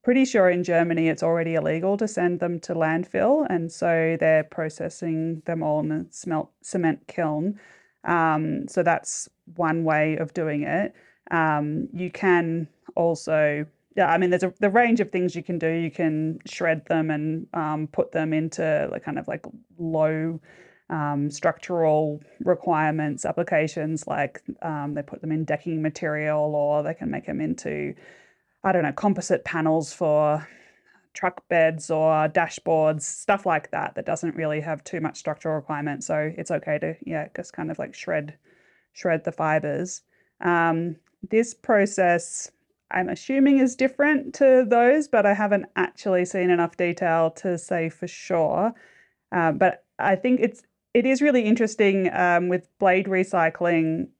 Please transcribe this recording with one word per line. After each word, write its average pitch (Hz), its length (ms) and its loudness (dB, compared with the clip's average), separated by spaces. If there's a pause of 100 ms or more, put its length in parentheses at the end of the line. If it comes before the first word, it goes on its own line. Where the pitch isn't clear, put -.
pretty 254 220 4
sure 190 240 4
in 175 140 0
Germany 170 440 2
it's - 140 -2
already 165 320 0
illegal 160 420 0
to 214 120 -2
send 175 320 -2
them 175 200 -4
to - 140 -8
landfill, 180 720 0
and 165 240 -2
so 165 460 0
they're 160 260 4
processing 160 1000 -6
them 165 160 -4
all 151 180 0
in 156 120 -2
a 160 180 -4
smelt-, - 400 -6 (100)
cement 165 460 -2
kiln. 165 520 -4 (460)
Um, 156 640 0
so 180 140 -2
that's - 480 -2 (240)
one 165 300 -2
way 156 320 2
of 160 180 -6
doing 151 300 -4
it. 180 280 -4 (380)
Um, 156 640 0
you 175 160 -6
can 170 560 0 (300)
also, 156 680 0 (320)
yeah, 180 140 2
I 170 80 4
mean, 180 120 2
there's 175 120 2
a, 180 160 -2
the 208 100 2
range 233 320 4
of - 100 -2
things 180 260 -2
you 165 60 -8
can 175 160 -6
do. 160 120 0
You 165 200 -2
can 156 560 -2
shred 160 400 -2
them 160 240 0
and, 156 440 -4
um, 156 320 -4
put - 240 -4
them 160 240 -2
into, 156 560 -2
like, - 140 -8
kind - 160 -6
of, - 80 -10
like, - 180 -10 (320)
low, 160 640 -2 (500)
um, 147 400 -2
structural 156 920 0 (200)
requirements 156 840 0
applications, 160 840 -2
like, 147 340 -4 (200)
um, 147 320 -6
they 147 80 -6
put - 180 -14
them 160 100 -8
in 156 140 -2
decking 156 360 -4
material, 151 760 -2
or 147 260 0
they 156 100 -4
can 160 180 -6
make 143 160 -8
them 151 140 -6
into, 151 540 -6 (680)
I 190 80 2
don't 175 100 2
know, 143 100 0
composite 185 520 0
panels 160 480 0
for 151 540 0 (680)
truck - 340 -6
beds 160 420 2
or 156 380 4
dashboards, 156 760 0
stuff - 440 -2
like 160 240 -2
that, 151 240 -6
that - 120 -8
doesn't 160 300 -4
really 156 240 -2
have 156 240 -8
too 165 160 -8
much 156 160 -6
structural 156 380 -6
requirement. 147 500 -6
So 151 320 -2
it's 165 140 -10
okay 151 300 -2
to, 160 140 -6 (120)
yeah, 151 280 -6
just - 200 -12
kind 156 160 -8
of, 160 80 -8
like, - 160 -8
shred, 151 420 -6 (560)
shred 160 320 -4
the 165 80 -6
fibers. 156 720 -2 (380)
Um, 165 560 0 (340)
this 226 240 0
process, 196 960 0 (400)
I'm 185 180 -2
assuming, 269 520 4
is 254 160 2
different 269 580 0
to 262 340 6
those, 240 380 6
but 214 180 2
I 208 100 6
haven't 202 320 0 (100)
actually 185 480 0
seen 180 260 0
enough 170 260 2
detail 165 600 2
to 180 200 -4
say 165 320 -4
for 170 200 -10
sure. 170 640 0 (560)
Uh, 165 220 2
but - 320 2 (160)
I 190 160 2
think 254 240 2
it's, - 240 -2 (300)
it 240 120 4
is 262 160 2
really 254 200 4
interesting, 214 720 2
um, 180 360 2
with 180 180 -2 (140)
blade 185 260 4
recycling. 175 1040 0 (120)